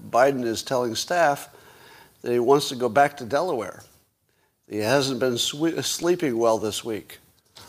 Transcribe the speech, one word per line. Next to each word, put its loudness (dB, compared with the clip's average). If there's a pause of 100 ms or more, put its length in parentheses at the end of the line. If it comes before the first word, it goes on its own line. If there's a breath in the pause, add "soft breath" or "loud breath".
Biden 4
is -2
telling -2
staff 0 (720 loud breath)
that -2
he 2
wants 4
to -6
go -2
back 2
to -12
Delaware. -4 (840)
He -8
hasn't 0
been 0
swe-, -2
sleeping -2
well 4
this -6
week. -10 (500 loud breath)